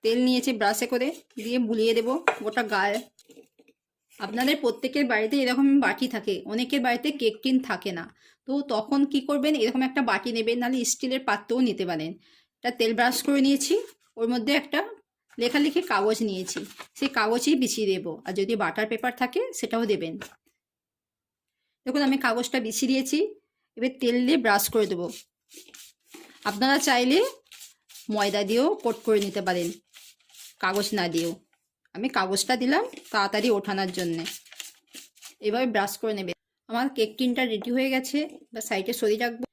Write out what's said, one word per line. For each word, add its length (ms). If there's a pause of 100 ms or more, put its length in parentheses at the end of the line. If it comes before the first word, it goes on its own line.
তেল 220
নিয়েছি 240 (100)
ব্রাশে 320
করে, 160 (360)
দিয়ে 140 (100)
বুলিয়ে 260
দেব 140 (340)
গোটা 200 (100)
গায়ে। 260 (1200)
আপনাদের 420
প্রত্যেকের 500
বাড়িতে 300
এরকম 240 (180)
বাটি 240
থাকে, 260 (180)
অনেকের 340
বাড়িতে 220 (120)
কেক 200
টিন 160 (120)
থাকে 240
না, 120 (440)
তো 40 (200)
তখন 280 (120)
কি 160
করবেন, 340
এরকম 260
একটা 140
বাটি 300
নেবেন, 260
নাহলে 260
স্টিলের 440
পাত্রও 400
নিতে 220
পারেন। 200 (420)
একটা 260
তেল 200
ব্রাশ 180 (100)
করে 200
নিয়েছি, 280 (420)
ওর 160
মধ্যে 280
একটা 200 (580)
লেখালেখি 420 (120)
কাগজ 260 (100)
নিয়েছি, 320 (340)
সেই 240
কাগজেই 440
বিছিয়ে 300
দেব। 140 (200)
আর 120
যদি 140 (100)
বাটার 260
পেপার 320
থাকে 200 (180)
সেটাও 340
দেবেন। 220 (1700)
দেখুন 220
আমি 100
কাগজটা 480
বিছিয়ে 260
দিয়েছি, 260 (580)
এবার 220
তেল 180 (100)
দিয়ে 180
ব্রাশ 200 (100)
করে 180
দেব। 100 (1400)
আপনারা 320 (120)
চাইলে 300 (960)
ময়দা 340
দিয়েও 200 (140)
কোট 140 (100)
করে 140
নিতে 220
পারেন, 260 (920)
কাগজ 260 (120)
না 100
দিয়েও। 240 (640)
আমি 120 (100)
কাগজটা 460
দিলাম 220 (260)
তাড়াতাড়ি 460
ওঠানোর 420
জন্যে। 260 (1200)
এভাবে 280
ব্রাশ 240
করে 200
নেবে। 140 (360)
আমার 180 (100)
কেক 220
টিনটা 260
রেডি 320
হয়ে 180
গেছে, 240 (300)
এবার 200
সাইডে 320
সরিয়ে 240
রাখবো। 280